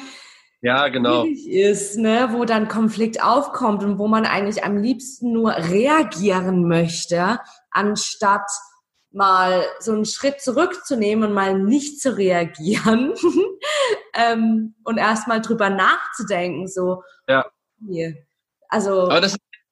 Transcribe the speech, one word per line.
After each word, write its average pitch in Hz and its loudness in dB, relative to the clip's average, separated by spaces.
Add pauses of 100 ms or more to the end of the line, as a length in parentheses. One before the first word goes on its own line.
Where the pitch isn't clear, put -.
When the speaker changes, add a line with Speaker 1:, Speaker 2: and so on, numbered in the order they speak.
(640)
Speaker 1:
Ja, 131 2
genau. 120 2
Speaker 2:
schwierig 151 -4
ist, 202 0
ne? 226 2
Wo 240 -2
dann 220 0
Konflikt 220 0
aufkommt 226 0
und 202 -2
wo 208 -2
man 220 2
eigentlich 202 -2
am 202 -2
liebsten 240 -4
nur 226 0
reagieren 185 2
möchte, 170 0 (320)
anstatt 208 0 (640)
mal 185 4 (140)
so 226 -4
einen 214 0
Schritt 277 -2
zurückzunehmen 226 0
und 208 0
mal 190 2
nicht 240 0
zu 247 0
reagieren, 190 0 (500)
<laughs> 554 -2
ähm, 226 2 (100)
und 226 -2
erst 220 0
mal 226 0
drüber 208 0
nachzudenken, 190 -2
so. 180 -4 (260)
Speaker 1:
Ja. 135 2 (360)
Speaker 2:
Okay. 165 -8 (420)
Also 196 0
Speaker 1:
Aber 170 4
das, 196 -2 (360)